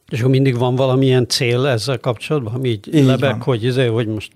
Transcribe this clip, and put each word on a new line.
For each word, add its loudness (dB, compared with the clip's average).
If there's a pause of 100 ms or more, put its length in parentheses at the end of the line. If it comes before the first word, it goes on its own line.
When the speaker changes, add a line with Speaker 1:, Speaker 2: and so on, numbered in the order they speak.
Speaker 1:
És -6
akkor 2
mindig 2
van 0
valamilyen 2
cél 0
ezzel -2
kapcsolatban, -4
ami -4
így -4
Speaker 2:
Így 6
Speaker 1:
lebeg, 2
Speaker 2:
van. -4
Speaker 1:
hogy -2
izé, 0
hogy 0
most -8